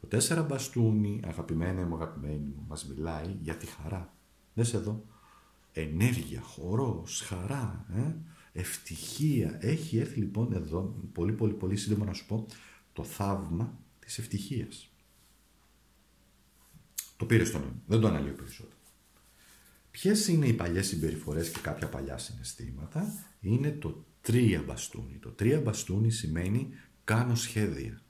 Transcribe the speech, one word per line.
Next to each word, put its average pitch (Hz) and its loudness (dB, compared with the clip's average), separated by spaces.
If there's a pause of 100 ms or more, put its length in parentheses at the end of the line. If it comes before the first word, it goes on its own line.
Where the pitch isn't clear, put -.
Το - -14
τέσσερα 160 2
μπαστούνι, 110 2
αγαπημένε 85 0
μου, 82 -2
αγαπημένη 76 -4 (180)
μου, 71 -10
μας 76 -10
μιλάει 80 -6
για 78 -4
τη - -12
χαρά. 90 -8 (400)
Δες 113 2
εδώ, 107 -2 (680)
ενέργεια, 80 0
χορός, 90 -2
χαρά, 98 -4 (100)
ε, 151 0 (440)
ευτυχία. - 0
Έχει 120 0
έρθει - 0
λοιπόν 107 0
εδώ, 90 -2 (160)
πολύ, 90 0
πολύ, 110 2
πολύ 95 0
σύντομα 104 2
να 90 -2
σου - -8
πω, 107 -2 (480)
το 80 -6
θαύμα 95 -2 (220)
της - -10
ευτυχίας. - -4 (2250)
Το 117 -2
πήρε 110 8
στο - 0
νου, 65 -6
δεν 110 6
το 110 8
αναλύω 71 2
περισσότερο. - -14 (1160)
Ποιες 208 4
είναι 160 6
οι 113 8
παλιές 87 2
συμπεριφορές 80 0
και - -8
κάποια 76 -4
παλιά 67 -6
συναισθήματα; 67 -6 (280)
Είναι 131 4
το - -6 (160)
τρία 113 6
μπαστούνι. 65 -8
Το - -12
τρία 131 4
μπαστούνι 110 2
σημαίνει 95 0 (340)
κάνω 117 2
σχέδια. 78 -2